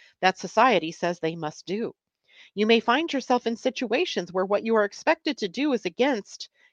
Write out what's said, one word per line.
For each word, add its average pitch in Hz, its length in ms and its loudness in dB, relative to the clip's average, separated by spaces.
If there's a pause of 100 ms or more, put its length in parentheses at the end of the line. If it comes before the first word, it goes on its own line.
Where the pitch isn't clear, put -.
(220)
that 185 160 2
society 196 520 2
says 175 300 -4
they 160 160 -4
must 156 300 -10
do. 202 280 -6 (600)
You 208 120 0
may 226 140 6
find 285 320 0
yourself 247 340 0
in 233 100 -2
situations 214 760 -4
where 185 140 0
what 202 180 -2
you 226 100 0
are 214 100 4
expected 311 540 -2
to 208 100 -4
do 269 260 -2
is 226 100 -4
against 226 640 -2 (240)